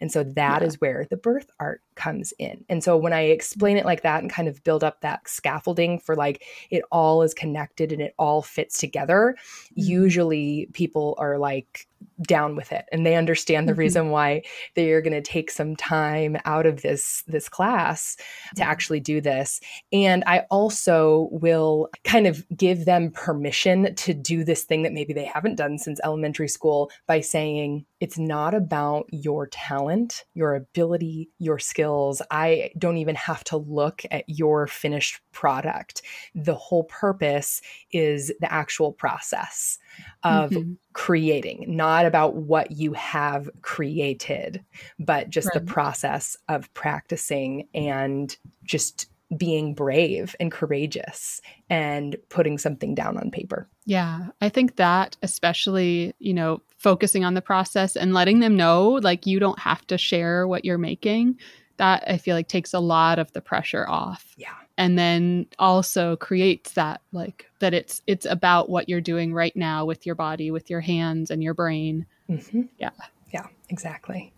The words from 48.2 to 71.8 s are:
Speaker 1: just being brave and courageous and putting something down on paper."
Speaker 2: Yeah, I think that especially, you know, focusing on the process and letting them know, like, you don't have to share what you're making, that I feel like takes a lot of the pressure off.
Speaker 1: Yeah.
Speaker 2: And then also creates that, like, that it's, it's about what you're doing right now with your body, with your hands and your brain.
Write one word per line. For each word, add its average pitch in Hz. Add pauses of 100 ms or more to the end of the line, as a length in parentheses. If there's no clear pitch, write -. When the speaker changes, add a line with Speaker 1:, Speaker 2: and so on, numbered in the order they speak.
Speaker 1:
just - (300)
being 156
brave 151
and 170
courageous - (280)
and 147 (140)
putting 156
something 143
down -
on -
paper." - (160)
Speaker 2:
Yeah, 175 (120)
I 208
think 247
that 185
especially, 175
you 196
know, 160 (160)
focusing 190
on 180
the 185
process 190
and 185
letting 185
them 220
know, 180
like, 180
you 190
don't 196
have -
to 180
share 175
what 180
you're 175
making, 214 (380)
that 190
I 180
feel 175
like 170
takes -
a 185
lot 165
of 160
the -
pressure -
off. -
Speaker 1:
Yeah. - (220)
Speaker 2:
And 180
then 175 (120)
also 185
creates 185
that, 156 (120)
like, 180 (120)
that 185
it's, -
it's 190
about 175
what 180
you're 175
doing 165
right 170
now 160
with 160
your 170
body, 156
with 160
your 170
hands 160
and 156
your 160
brain. 160 (220)